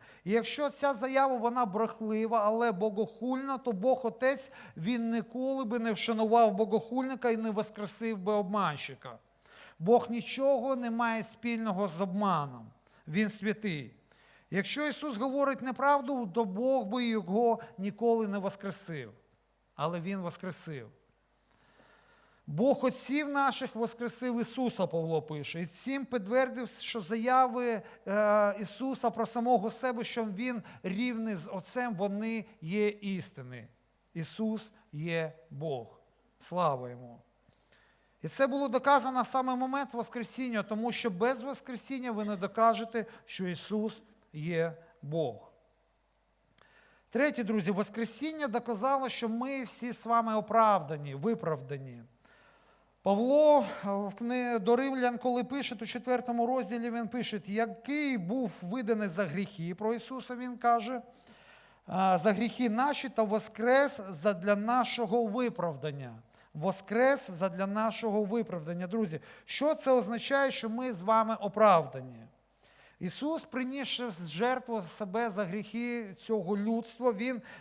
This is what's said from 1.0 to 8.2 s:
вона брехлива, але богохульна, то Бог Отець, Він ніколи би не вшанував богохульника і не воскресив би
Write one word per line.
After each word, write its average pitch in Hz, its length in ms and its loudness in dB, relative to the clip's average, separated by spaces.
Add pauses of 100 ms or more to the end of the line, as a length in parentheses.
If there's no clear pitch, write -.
вона 240 300 2
брехлива, 220 800 0
але 226 280 4
богохульна, 220 880 -2
то 247 140 -2
Бог 247 340 2
Отець, 254 460 0 (240)
Він 233 340 0
ніколи 254 540 -2
би 233 140 0
не 226 140 0
вшанував 220 600 6
богохульника 240 760 0
і 226 60 2
не 220 140 -2
воскресив 214 680 -4
би 185 140 -2